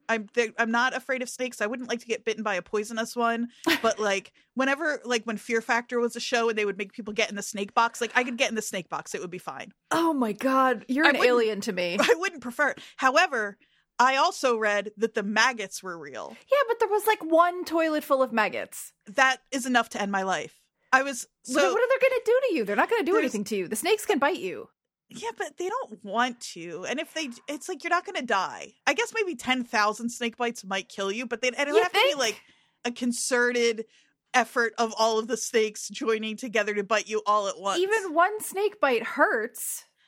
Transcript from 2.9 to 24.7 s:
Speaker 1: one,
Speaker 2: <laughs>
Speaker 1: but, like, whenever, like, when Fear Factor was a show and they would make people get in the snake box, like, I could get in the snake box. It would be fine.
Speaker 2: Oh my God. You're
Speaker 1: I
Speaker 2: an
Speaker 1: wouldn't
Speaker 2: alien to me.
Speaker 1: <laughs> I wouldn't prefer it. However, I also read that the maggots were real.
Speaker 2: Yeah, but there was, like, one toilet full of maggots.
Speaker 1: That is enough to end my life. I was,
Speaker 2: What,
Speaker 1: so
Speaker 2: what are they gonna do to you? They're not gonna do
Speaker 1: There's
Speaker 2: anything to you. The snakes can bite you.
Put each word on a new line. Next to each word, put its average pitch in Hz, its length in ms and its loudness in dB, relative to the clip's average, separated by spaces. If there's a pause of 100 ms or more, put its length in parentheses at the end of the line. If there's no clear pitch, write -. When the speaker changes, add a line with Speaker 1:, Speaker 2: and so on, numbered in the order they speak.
Speaker 1:
one, 233 340 0 (160)
Speaker 2:
<laughs> 320 180 2
Speaker 1:
but, 226 160 2
like, 196 340 -2 (220)
whenever, 277 500 0
like, 240 200 -2
when 220 120 -4
Fear 226 240 -2
Factor 240 380 0
was 233 160 0
a 240 40 -10
show 233 300 0
and 220 80 -2
they 214 80 0
would 196 140 -2
make 202 140 -8
people 214 200 -10
get 214 160 0
in 202 60 -10
the 202 80 -6
snake 202 320 -8
box, 233 260 2
like, 226 140 -2
I 254 80 6
could 247 140 -4
get 240 120 2
in 226 60 -4
the 214 80 -2
snake 190 260 -8
box. 160 240 -8
It - 80 -6
would 180 80 -8
be 180 80 -10
fine. 139 360 -12 (180)
Speaker 2:
Oh 330 200 2
my 247 200 0
God. 262 560 2
You're 269 180 2
Speaker 1:
I 285 40 6
Speaker 2:
an 277 100 4
Speaker 1:
wouldn't 247 100 6
Speaker 2:
alien 220 320 2
to 220 100 -4
me. 180 260 -2
Speaker 1:
<laughs> 285 40 4
I 240 160 4
wouldn't 349 240 -4
prefer 254 280 -2
it. - 100 -6 (180)
However, 262 600 2 (400)
I 262 160 6
also 277 420 2
read 208 400 0
that 220 160 -2
the 220 80 -2
maggots 214 640 0
were 175 160 -10
real. 120 360 -10 (160)
Speaker 2:
Yeah, 554 60 6 (100)
but 466 120 -2
there 427 100 0
was, 415 160 0
like, 427 180 2
one 349 400 4
toilet 311 400 0
full 262 200 2
of 226 100 -2
maggots. 196 580 -2 (140)
Speaker 1:
That 262 320 2 (140)
is 262 160 -4
enough 240 220 2
to - 120 -6
end 202 100 -2
my 190 120 0
life. 180 360 -4 (320)
I 262 120 4
was, 277 240 -6 (180)
Speaker 2:
What, 269 160 2
Speaker 1:
so 381 120 4
Speaker 2:
what 440 100 2
are 494 40 4
they 523 220 4
gonna 508 160 0
do 480 140 6 (100)
to 359 60 0
you? 226 100 0
They're 202 100 -2
not 262 140 4
gonna 453 140 2
do 320 80 0
Speaker 1:
There's 403 140 4
Speaker 2:
anything 214 200 -2
to 220 100 -4
you. 185 120 -2
The 220 100 -6
snakes 415 300 0
can 392 100 2
bite 277 220 0
you. 165 280 -8 (460)